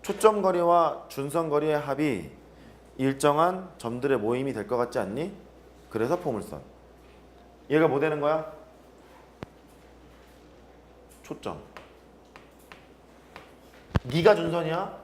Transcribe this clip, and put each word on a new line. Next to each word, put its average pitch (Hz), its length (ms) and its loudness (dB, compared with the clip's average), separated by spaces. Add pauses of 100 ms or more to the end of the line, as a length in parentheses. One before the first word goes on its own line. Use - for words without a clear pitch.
초점거리와 185 1040 4
준선거리의 151 680 0
합이 135 520 -2 (680)
일정한 151 800 2
점들의 123 400 -2
모임이 123 340 -2
될 107 140 -6
것 120 100 -2
같지 120 220 -2
않니? 120 340 -4 (560)
그래서 123 300 -2
포물선. 101 420 -8 (1080)
얘가 156 180 6
뭐 135 100 2
되는 151 220 0
거야? 156 320 -2 (2750)
초점. 87 360 -10 (2500)
네가 160 300 6
준선이야? 165 680 -2